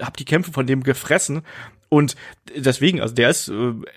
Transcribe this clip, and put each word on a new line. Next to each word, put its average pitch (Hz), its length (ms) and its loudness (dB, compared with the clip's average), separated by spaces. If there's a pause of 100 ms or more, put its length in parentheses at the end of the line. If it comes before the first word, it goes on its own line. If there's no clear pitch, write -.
hab 123 160 -10
die 131 80 -12
Kämpfe 165 280 0
von 131 140 -2
dem 131 160 0
gefressen. 143 600 0 (480)
Und 147 260 4 (400)
deswegen, 135 460 2
also 113 120 -4
der 123 140 4
ist, - 200 0
äh, 117 260 -4 (220)